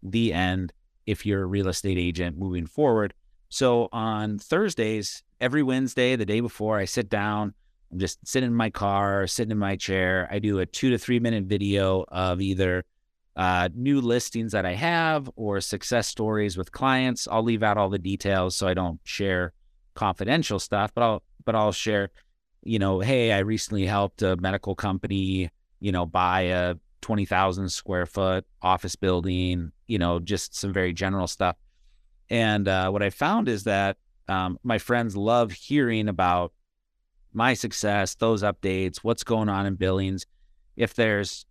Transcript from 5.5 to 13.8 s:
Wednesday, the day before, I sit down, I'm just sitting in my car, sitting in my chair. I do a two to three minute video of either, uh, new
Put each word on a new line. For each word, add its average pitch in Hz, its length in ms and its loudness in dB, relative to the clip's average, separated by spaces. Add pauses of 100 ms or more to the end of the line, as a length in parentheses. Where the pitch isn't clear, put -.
Wednesday, 131 540 2
the 110 100 -2
day 104 140 0
before, 110 400 -2
I 98 60 0
sit 107 240 -2
down, 104 440 -2 (380)
I'm 90 80 -8
just - 280 -4
sitting 131 220 0
in 120 60 0
my 113 160 0
car, 98 560 0
sitting 110 240 -2
in 107 80 0
my 98 160 0
chair. 92 560 0
I 104 80 -2
do 101 200 0
a 90 60 0
two - 240 -2
to 120 80 4
three 120 220 0
minute 113 240 0
video 98 640 2
of 92 340 -2
either, 92 440 0 (500)
uh, 90 400 2
new 135 260 2